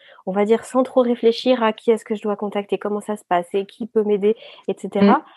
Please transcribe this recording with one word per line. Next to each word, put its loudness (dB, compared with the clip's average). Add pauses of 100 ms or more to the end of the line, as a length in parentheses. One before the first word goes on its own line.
(280)
on -6
va 0
dire, 2
sans 0
trop 2
réfléchir 0
à 2
qui -2
est-ce 0
que -6
je -6
dois -4
contacter, -4
comment -6
ça -6
se -20
passe 0
et -2
qui -12
peut 0
m'aider, 2 (300)
et -6
cetera. 2 (200)